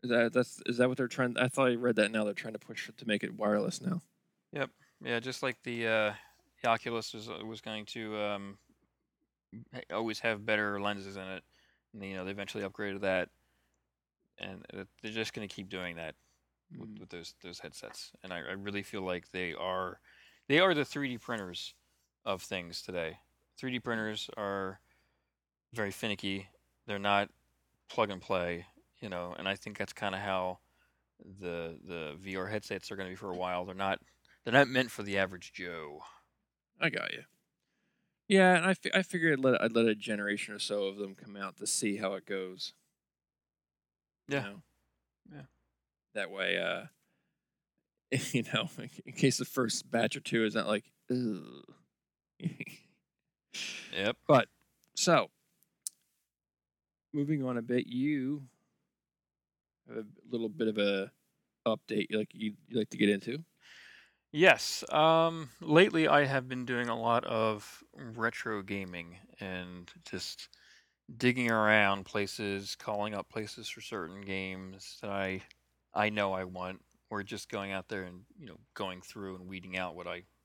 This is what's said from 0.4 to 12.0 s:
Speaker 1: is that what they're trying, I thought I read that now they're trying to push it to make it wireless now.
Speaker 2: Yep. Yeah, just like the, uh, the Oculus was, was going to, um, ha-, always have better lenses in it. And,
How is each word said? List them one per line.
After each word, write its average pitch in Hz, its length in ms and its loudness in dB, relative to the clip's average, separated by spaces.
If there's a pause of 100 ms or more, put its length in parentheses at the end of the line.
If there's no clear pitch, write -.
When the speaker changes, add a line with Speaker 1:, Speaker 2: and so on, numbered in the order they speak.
Speaker 1:
is 120 120 0
that 123 100 6
what 127 80 0
they're 127 120 0
trying, 123 280 -2
I 127 120 2
thought 131 200 4
I 123 60 4
read 120 220 2
that 107 160 6
now 110 120 2
they're 104 80 0
trying 110 220 -6
to 104 60 -6
push - 280 -10
it 113 100 -16
to 120 100 -10
make 104 160 2
it - 100 -6
wireless 104 460 2
now. 92 200 -2 (520)
Speaker 2:
Yep. 139 180 -4 (340)
Yeah, 120 140 0
just 123 240 -6
like 131 220 -2
the, 117 240 -2
uh, 110 240 4 (500)
the 123 60 4
Oculus 113 440 0
was, 110 160 -12
was 110 320 -10
going 107 260 -8
to, 107 320 -6
um, 101 400 -4 (1160)
ha-, 123 60 -10 (160)
always 110 240 -2
have 104 260 -2
better 104 340 2
lenses 101 360 -4
in 98 80 -10
it. 92 180 -10 (500)
And, 101 120 -12